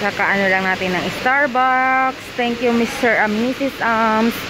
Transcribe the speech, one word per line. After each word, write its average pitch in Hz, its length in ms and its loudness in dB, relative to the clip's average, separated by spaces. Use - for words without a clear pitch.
Kakaano 196 480 0
lang 190 160 0
natin 185 320 -2
ng - 80 -4
Starbucks. 262 1120 0
Thank 240 240 -2
you 240 160 2
Mister 226 480 2
and 214 160 0
Missus 254 400 -2
Ams. 226 560 2